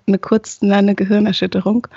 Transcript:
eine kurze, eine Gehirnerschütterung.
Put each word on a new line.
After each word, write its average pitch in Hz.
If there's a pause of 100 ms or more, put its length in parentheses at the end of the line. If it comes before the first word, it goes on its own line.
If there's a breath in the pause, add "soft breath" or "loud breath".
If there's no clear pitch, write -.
eine 196
kurze, 214
eine 202
Gehirnerschütterung. 196 (100)